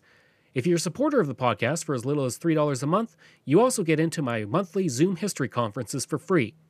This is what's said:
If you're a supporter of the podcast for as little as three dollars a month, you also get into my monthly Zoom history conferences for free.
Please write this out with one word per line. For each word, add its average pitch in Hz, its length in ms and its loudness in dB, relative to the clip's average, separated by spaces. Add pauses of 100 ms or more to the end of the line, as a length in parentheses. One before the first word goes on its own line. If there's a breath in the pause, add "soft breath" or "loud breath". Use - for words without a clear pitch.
(560 soft breath)
If 131 100 -2
you're 175 120 4
a - 20 -2
supporter 269 400 0
of 165 80 2
the 127 80 -6
podcast 123 480 0
for 151 100 -4
as 120 120 -4
little 143 200 -2
as 123 120 -4
three 165 180 0
dollars 147 260 0
a 139 60 -2
month, 214 280 0 (300 soft breath)
you 156 160 6
also 247 220 2
get 156 160 2
into 160 220 -2
my 117 240 -2
monthly 185 420 -2
Zoom 160 300 0
history 156 300 -4
conferences 120 580 -4
for 151 120 -6
free. 151 380 0 (140)